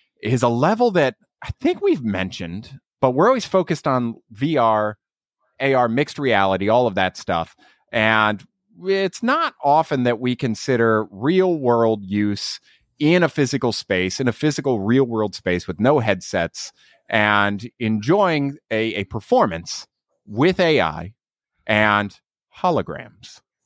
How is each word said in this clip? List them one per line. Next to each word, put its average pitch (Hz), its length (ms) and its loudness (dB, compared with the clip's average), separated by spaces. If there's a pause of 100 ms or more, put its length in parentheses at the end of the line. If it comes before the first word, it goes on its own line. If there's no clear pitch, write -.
(220)
is 117 220 0
a 120 60 4
level 202 420 2
that 160 240 2 (260)
I - 100 -12 (100)
think 349 200 0
we've 311 220 0
mentioned, 95 760 -6 (180)
but 131 120 2
we're 151 160 2
always 254 180 0
focused 180 420 -2
on 123 280 -2 (160)
V 139 260 -2
R, 107 400 2 (640)
A 135 120 2
R, 123 140 4
mixed 135 320 -2
reality, 98 480 2
all 120 180 4
of 101 100 -2
that 92 200 0
stuff. 82 400 -4 (380)
And 110 520 0 (380)
it's 190 380 -2
not 294 320 -2 (100)
often 143 400 2
that 120 160 0
we 123 160 -2
consider 113 760 0
real 170 460 0
world 117 460 2
use 104 560 -2 (400)
in 170 240 4
a 147 60 2
physical 127 420 -2
space, 92 480 -2
in 131 80 0
a 113 60 0
physical 143 460 -2
real 120 240 2
world 110 320 -4
space 90 320 -4
with 90 120 -8
no 131 200 4
headsets 95 720 -4 (380)
and 104 600 0 (100)
enjoying 139 800 0 (140)
a, 110 240 -2
a 101 100 -4
performance 107 840 -4 (380)
with 147 340 0
A 160 220 2
I 82 320 -4 (540)
and 104 500 0 (400)
holograms. 117 840 -6 (240)